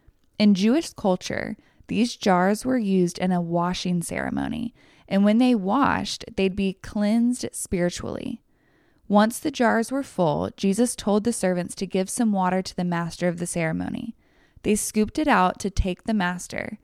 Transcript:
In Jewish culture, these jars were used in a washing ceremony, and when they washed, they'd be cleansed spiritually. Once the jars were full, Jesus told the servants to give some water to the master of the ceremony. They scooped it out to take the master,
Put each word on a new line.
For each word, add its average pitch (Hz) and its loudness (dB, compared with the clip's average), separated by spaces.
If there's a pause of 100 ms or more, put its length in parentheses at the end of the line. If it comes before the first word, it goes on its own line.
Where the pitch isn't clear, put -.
(380)
In 208 6
Jewish 220 2
culture, - -4 (300)
these 226 0
jars 190 2
were 254 0
used 190 2
in 185 0
a 175 0
washing 175 -2
ceremony, - -6 (340)
and 196 4
when 214 6
they 254 4
washed, 202 0 (100)
they'd 190 0
be 196 0
cleansed 233 0
spiritually. - -4 (640)
Once 208 4
the 302 -4
jars 226 0
were 269 -4
full, 160 -2
Jesus 202 0
told 202 0
the 240 0
servants 180 -2
to 190 -6
give 190 -2
some 220 0
water 185 0
to - -10
the 180 -2
master 175 -2
of 170 -2
the 175 -6
ceremony. - -4 (460)
They 214 2
scooped 214 -2
it 302 0
out 185 4
to 196 -4
take - -2
the 226 -4
master, 180 -4